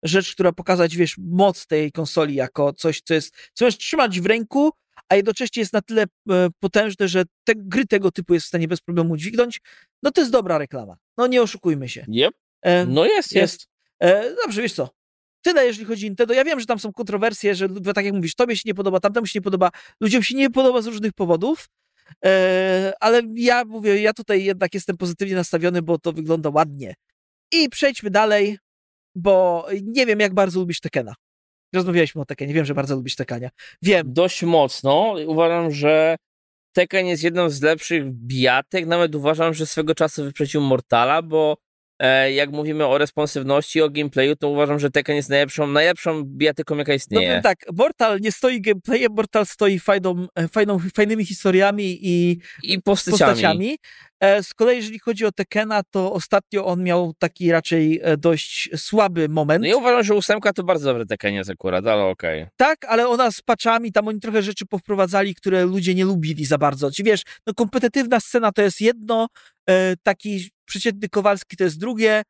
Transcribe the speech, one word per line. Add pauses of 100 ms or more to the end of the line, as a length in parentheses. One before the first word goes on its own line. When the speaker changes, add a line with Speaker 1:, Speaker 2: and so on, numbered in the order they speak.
Speaker 1:
rzecz,
która
pokazać,
wiesz,
moc
tej
konsoli,
jako
coś,
co
jest, (180)
co
możesz
trzymać
w
ręku, (380)
a
jednocześnie
jest
na
tyle, (280)
e, (120)
potężne,
że (200)
te
gry
tego
typu
jest
w
stanie
bez
problemu
dźwignąć, (420)
no
to
jest
dobra
reklama. (200)
No
nie
oszukujmy
się. (100)
Speaker 2:
Yep. (260)
Speaker 1:
E,
Speaker 2:
No
jest,
Speaker 1:
jest.
Speaker 2:
jest. (320)
Speaker 1:
E,
dobrze,
wiesz
co? (560)
Tyle,
jeżeli
chodzi
o
Nintendo.
Ja
wiem,
że
tam
są
kontrowersje,
że
lu-,
tak
jak
mówisz,
tobie
się
nie
podoba,
tamtemu
się
nie
podoba, (320)
ludziom
się
nie
podoba
z
różnych
powodów, (560)
e,
ale (140)
ja
mówię,
ja
tutaj
jednak
jestem
pozytywnie
nastawiony,
bo
to
wygląda
ładnie. (600)
I
przejdźmy
dalej, (580)
bo (160)
nie
wiem,
jak
bardzo
lubisz
Tekena. (640)
Rozmawialiśmy
o
Tekenie,
wiem,
że
bardzo
lubisz
Tekena. (320)
Wiem.
Speaker 2:
Dość
mocno. (120)
Uważam,
że (600)
Tekken
jest
jedną
z
lepszych
bijatek.
Nawet
uważam,
że
swego
czasu
wyprzedził
Mortala,
bo, (420)
e,
jak
mówimy
o
responsywności,
o
gameplayu,
to
uważam,
że
Tekken
jest
najlepszą,
najlepszą
bijatyką,
jaka
Speaker 1:
No
Speaker 2:
istnieje.
Speaker 1:
powiem
tak, (160)
Mortal
nie
stoi
gameplayem,
Mortal
stoi
fajną,
e,
fajną, (160)
fajnymi
historiami
i (240)
Speaker 2:
I
postaciami.
Speaker 1:
postaciami. (420)
E,
z
kolei,
jeżeli
chodzi
o
Tekena, (100)
to
ostatnio
on
miał
taki
raczej,
e,
dość
słaby
moment.
Speaker 2:
No
ja
uważam,
że
ósemka
to
bardzo
dobry
Tekken
jest
akurat,
ale
okej. (100)
Speaker 1:
Tak,
ale
ona
z
patchami,
tam
oni
trochę
rzeczy
powprowadzali,
które
ludzie
nie
lubili
za
bardzo.
Ci
wiesz, (260)
no,
kompetywna
scena
to
jest
jedno, (420)
e,
taki (160)
przeciętny
Kowalski
to
jest
drugie